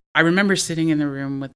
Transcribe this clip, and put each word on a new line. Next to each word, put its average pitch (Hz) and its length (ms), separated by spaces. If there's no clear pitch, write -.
I 151 60
remember 185 360
sitting 165 320
in 156 100
the 147 100
room 139 320
with 135 160